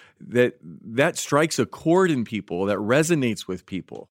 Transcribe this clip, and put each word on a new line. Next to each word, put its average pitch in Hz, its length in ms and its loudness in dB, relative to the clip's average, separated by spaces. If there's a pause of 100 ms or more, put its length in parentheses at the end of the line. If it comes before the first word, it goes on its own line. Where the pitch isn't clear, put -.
(200)
that, 120 400 0
that 113 560 -2
strikes 156 420 0
a 123 60 2
chord 175 460 2
in 123 140 -2
people, 95 420 -4
that 101 100 0
resonates 127 720 0
with 92 160 -8
people. - 540 -10